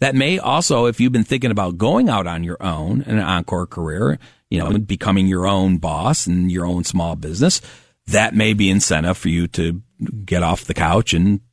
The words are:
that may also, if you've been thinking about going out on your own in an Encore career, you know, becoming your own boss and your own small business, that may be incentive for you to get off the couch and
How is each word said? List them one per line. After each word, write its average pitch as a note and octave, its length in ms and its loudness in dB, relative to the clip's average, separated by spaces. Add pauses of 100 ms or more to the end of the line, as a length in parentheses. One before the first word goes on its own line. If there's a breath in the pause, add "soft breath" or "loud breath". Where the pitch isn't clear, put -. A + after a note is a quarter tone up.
that C3+ 140 0
may C#3+ 240 2
also, C3+ 480 0
if A#2 140 0
you've B2+ 120 2
been A#2 120 2
thinking B2+ 260 0
about F#2 280 -2
going F#3+ 320 2
out G2+ 160 0
on E2+ 180 -6
your E2+ 180 -8
own F2 400 -2
in A2 160 -2
an G2 60 0
Encore F2 420 -2
career, F2+ 520 -2 (320 soft breath)
you F2 100 0
know, F#2 180 0
becoming G2 480 2
your F#2 200 0
own F#2+ 320 2
boss E2 480 -2
and F2+ 240 0
your F2+ 140 -2
own F2 200 -2
small E2+ 320 -2
business, E2 440 0 (460 loud breath)
that G#2+ 280 0
may G#2+ 200 2
be G2+ 160 4
incentive F2+ 480 2
for - 100 -4
you E2+ 200 0
to F2 340 -4 (420)
get F2+ 200 0
off F2 200 0
the - 100 -6
couch E2 380 2
and G2 280 4 (120)